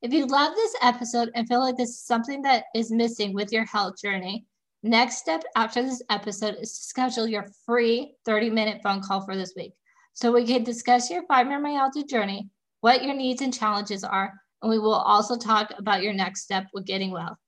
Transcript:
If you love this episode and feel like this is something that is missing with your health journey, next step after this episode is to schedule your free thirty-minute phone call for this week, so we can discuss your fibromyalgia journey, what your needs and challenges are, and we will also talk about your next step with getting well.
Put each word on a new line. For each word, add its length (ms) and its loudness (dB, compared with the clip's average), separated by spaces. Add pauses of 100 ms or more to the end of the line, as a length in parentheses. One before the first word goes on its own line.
If 100 -4
you 140 4
love 300 2
this 260 0
episode 520 2
and 120 -2
feel 140 2
like 160 0
this 140 -2
is 140 -16
something 380 -2
that 220 2 (100)
is 160 -2
missing 440 0
with 180 -2
your 140 2
health 360 -2
journey, 440 -6 (360)
next 360 2
step 260 -4 (100)
after 260 2
this 300 -4
episode 500 -4
is 160 -12
to 80 -14
schedule 440 -2
your 180 -4 (180)
free 520 2 (100)
thirty-minute 560 0
phone 180 0
call 240 -2
for 120 -6
this 200 -6
week, 180 -12 (380)
so 200 2
we 120 6
can 200 2
discuss 440 2
your 200 -4
fibromyalgia 800 2
journey, 400 -2 (320)
what 240 4
your 100 -2
needs 280 -2
and 120 -2
challenges 480 -2
are, 300 -2 (280)
and 100 0
we 100 2
will 120 4
also 440 4
talk 420 0
about 240 0
your 100 -2
next 300 -4
step 320 -4
with 100 -10
getting 280 -4
well. 360 -10